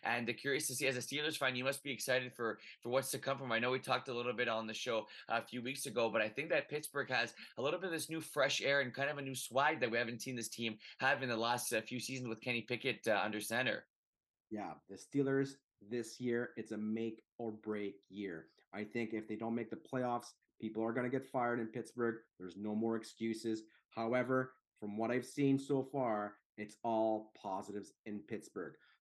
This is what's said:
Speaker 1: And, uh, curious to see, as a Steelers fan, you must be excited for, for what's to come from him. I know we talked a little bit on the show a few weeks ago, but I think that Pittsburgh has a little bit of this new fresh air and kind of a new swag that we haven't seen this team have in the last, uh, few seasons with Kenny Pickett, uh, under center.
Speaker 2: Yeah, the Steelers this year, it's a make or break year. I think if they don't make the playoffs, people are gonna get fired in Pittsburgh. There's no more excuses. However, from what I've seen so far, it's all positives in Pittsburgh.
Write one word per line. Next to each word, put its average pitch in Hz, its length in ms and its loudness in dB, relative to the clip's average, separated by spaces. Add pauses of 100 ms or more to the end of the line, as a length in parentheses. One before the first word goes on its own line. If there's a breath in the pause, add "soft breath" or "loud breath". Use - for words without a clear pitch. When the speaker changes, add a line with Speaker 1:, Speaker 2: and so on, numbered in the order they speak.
Speaker 1:
And, 117 260 2
uh, 120 60 2
curious 139 320 0
to 131 80 -2
see, 135 140 2
as 127 80 2
a 123 40 -2
Steelers 147 380 -2
fan, 127 160 2
you 123 80 -2
must 139 220 0
be 139 80 -4
excited 123 420 0
for, 113 240 -2 (240 loud breath)
for 120 60 -6
what's 127 240 2
to 131 60 0
come 135 200 0
from 135 80 -6
him. 120 60 0
I 113 80 4
know 123 100 4
we 131 80 4
talked 127 300 0
a 123 60 -4
little 120 200 0
bit 117 140 2
on 113 180 2
the 110 80 -4
show 113 320 0 (220 loud breath)
a 113 120 2
few 120 220 -6
weeks 135 240 -4
ago, 117 240 2
but 110 100 4
I 107 80 4
think 151 220 -4
that 151 180 2
Pittsburgh 143 420 -4
has 120 220 2 (260 loud breath)
a 120 40 -2
little 156 160 2
bit 185 80 -4
of 175 60 -2
this 151 180 -4
new 160 100 -2
fresh 147 400 2
air 139 200 4
and 123 120 -2
kind 139 160 0
of 147 100 -2
a 143 40 -6
new 135 140 -4
swag 139 440 2
that 120 100 4
we 117 80 2
haven't 117 220 -2
seen 131 160 -4
this 113 120 -4
team 113 280 -4 (220 loud breath)
have 135 240 4
in 127 60 0
the 117 80 2
last, 120 360 2
uh, 110 80 4
few 123 200 -4
seasons 127 280 -4
with 113 140 -4
Kenny 117 200 0
Pickett, 120 440 -2
uh, 104 180 6
under 107 160 0
center. 117 440 0 (640)
Speaker 2:
Yeah, 101 220 -4 (180)
the 98 60 -10
Steelers 135 560 2 (360)
this 117 300 -4
year, 120 380 0
it's 110 160 -8
a 107 40 -2
make 110 460 -2 (160)
or 113 140 -2
break 104 440 -4 (120)
year. 92 380 -6 (260 soft breath)
I 104 100 -6
think 110 300 -2
if 110 160 -2
they 107 80 -2
don't 117 180 -2
make 117 140 -2
the - 80 -6
playoffs, 123 520 -2 (300)
people 110 240 -2
are 113 100 2
gonna 123 180 0
get 131 160 -2
fired 120 340 2
in 113 60 0
Pittsburgh. 117 500 -2 (220)
There's 90 180 -10
no 107 180 -2
more 113 220 2
excuses. 110 680 -2 (280 soft breath)
However, 127 640 2 (260)
from 104 160 -6
what 113 140 2
I've 123 160 2
seen 139 320 4
so 135 240 2
far, 113 540 0 (200)
it's 104 260 -10
all 110 480 4 (100)
positives 101 520 -4 (140)
in 104 140 -6
Pittsburgh. 92 520 -6 (280 soft breath)